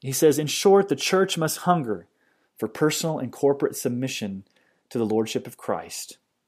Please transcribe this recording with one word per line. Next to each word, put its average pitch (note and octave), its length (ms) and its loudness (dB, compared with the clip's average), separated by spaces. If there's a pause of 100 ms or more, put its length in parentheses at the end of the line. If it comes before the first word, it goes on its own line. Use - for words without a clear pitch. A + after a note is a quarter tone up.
He C3 100 -8
says, D3 260 4
"In D3+ 100 -2
short, G3 420 4
the C#3+ 60 0
church F#3 420 0
must D#3+ 220 -2
hunger A#2+ 480 0 (500)
for A2 100 -4
personal D#3 520 -2
and A#2+ 120 -6
corporate C#3 440 0
submission A#2+ 680 -4 (460)
to - 80 -6
the A#2 80 2
lordship A2 420 -2
of - 100 -16
Christ. - 600 -8 (300)